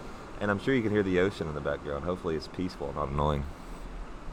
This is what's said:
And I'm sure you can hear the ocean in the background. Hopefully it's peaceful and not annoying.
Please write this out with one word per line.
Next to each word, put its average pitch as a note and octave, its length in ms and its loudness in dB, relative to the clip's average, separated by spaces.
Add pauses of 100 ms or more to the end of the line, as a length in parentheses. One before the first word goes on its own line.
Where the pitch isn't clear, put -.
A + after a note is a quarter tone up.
(420)
And G#2 100 2
I'm G2+ 80 2
sure C3+ 160 2
you B2 60 6
can G#2+ 100 2
hear G#2 100 6
the F#2 200 4
ocean F#2 260 2
in D2+ 80 -4
the D2 60 -4
background. C#2+ 420 -2
Hopefully F2+ 320 0
it's D2 140 -4
peaceful F2 380 -4
and C#2 100 -4
not D2 100 0
annoying. D2 380 2 (880)